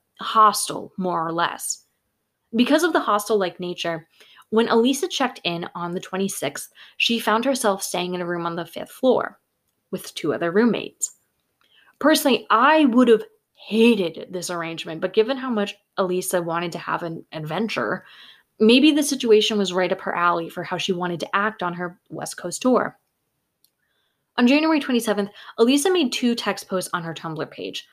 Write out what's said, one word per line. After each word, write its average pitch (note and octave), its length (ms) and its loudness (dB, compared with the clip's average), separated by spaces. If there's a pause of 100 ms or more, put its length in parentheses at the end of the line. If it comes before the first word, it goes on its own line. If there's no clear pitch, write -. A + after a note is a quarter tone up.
(220)
hostel, - 760 2
more E3+ 300 -2
or E3 60 -6
less. - 500 -4 (720)
Because B3+ 280 4
of E4+ 100 0
the F4 60 2
hostel-like G#3 600 -2
nature, E3+ 480 -8 (420)
when A3+ 180 2
Elisa C4 400 2
checked C4 380 -4
in E3+ 300 -6
on F3 180 -8
the F3+ 80 -6
twenty-sixth, - 720 -6 (240)
she A#3 200 0
found A3+ 280 0
herself A#3 360 0
staying F3+ 320 -6
in F3+ 60 -4
a F3+ 60 -6
room E3+ 200 -4
on E3+ 120 -6
the E3+ 80 -6
fifth - 260 -14
floor - 480 0 (520)
with - 220 -10
two D3 200 -4
other E3+ 180 -2
roommates. - 640 0 (840)
Personally, D4+ 500 2
I C#4+ 340 6
would B3 240 6
have A3 160 6 (300)
hated G#3+ 760 2
this F3+ 200 -8
arrangement, E3 500 -8
but F#3 140 -6
given A3+ 240 2
how B3+ 120 -6
much G#3 260 -2 (200)
Elisa F3+ 460 0
wanted E3+ 320 -4
to E3+ 60 -8
have E3 240 -6
an E3 280 -10
adventure, D#3 720 -4 (560)
maybe B3 320 6
the D4 120 2
situation A3+ 540 2
was F#3+ 140 0
right F3+ 220 0
up F#3 80 -10
her - 120 -6
alley F3 360 0
for - 140 -8
how F3 140 -6
she E3 140 -2
wanted F3 300 -4
to - 120 -10
act G#3 300 -2
on F3 100 -4
her F3 240 -8 (120)
West D3+ 260 -10
Coast - 260 -10
tour. - 380 2 (1400)
On B3 120 4
January D4+ 340 4
twenty-seventh, A3 480 -2 (300)
Elisa C#4 300 4
made E4+ 220 2
two A#3+ 240 0
text G3+ 320 -6
posts F#3 260 -4
on F3 100 -4
her E3 100 -8
Tumblr D#3 360 -8
page. - 440 -12